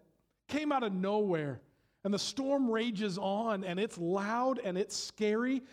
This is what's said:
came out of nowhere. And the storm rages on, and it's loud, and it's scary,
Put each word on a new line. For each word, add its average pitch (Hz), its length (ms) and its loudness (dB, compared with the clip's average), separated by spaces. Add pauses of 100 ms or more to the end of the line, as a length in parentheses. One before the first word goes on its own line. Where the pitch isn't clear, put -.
(500)
came 294 240 0
out 262 100 2
of 214 80 0
nowhere. 185 720 0 (440)
And 196 80 2
the 196 60 0
storm 269 520 0
rages 214 460 0
on, 196 480 0
and 175 120 -2
it's 214 200 -2
loud, 202 600 0
and 180 180 -2
it's 208 180 -2
scary, 233 680 0 (120)